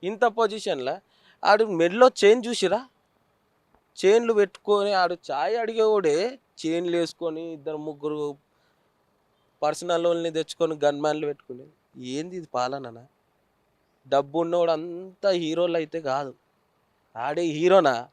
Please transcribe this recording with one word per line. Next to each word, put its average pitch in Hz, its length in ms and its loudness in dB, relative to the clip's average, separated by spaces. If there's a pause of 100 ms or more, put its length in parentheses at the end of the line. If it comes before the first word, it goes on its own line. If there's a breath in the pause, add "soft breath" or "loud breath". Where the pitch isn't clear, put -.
ఇంత 196 200 -2 (140)
పొజిషన్లో 190 580 -2 (480 soft breath)
ఆడు 214 200 6 (160)
మెడలో 190 280 6 (120)
చైన్ 214 280 6
చూసిరా? 202 320 0 (1160)
చైన్లు 226 420 4
పెట్టుకొని 202 520 0 (100)
ఆడు 175 140 0 (140)
చాయ్ 156 320 -2
అడిగేవాడే 214 560 2 (440)
చైన్లు 170 400 -2
వేసుకొని, 165 420 -6 (140)
ఇద్దరు 151 300 -10
ముగ్గురు 151 320 -8 (1400)
పర్సనల్ 170 460 -2
వాళ్ళని 170 280 -2
తెచ్చుకొని 160 460 -4
గన్మ్యాన్లు 151 460 0
పెట్టుకుని. 135 360 -14 (500)
ఏంది 175 240 -8
ఇది 160 180 -16
పాలననా? 123 460 -6 (1040)
డబ్బు 139 360 0
ఉన్నోడు 170 280 2
అంతా 175 580 -4 (140)
హీరోలు 165 380 0
అయితే 156 200 -8
కాదు. 139 300 -4 (840)
ఆడే 147 280 -4 (140)
హీరోనా? 170 380 4 (180)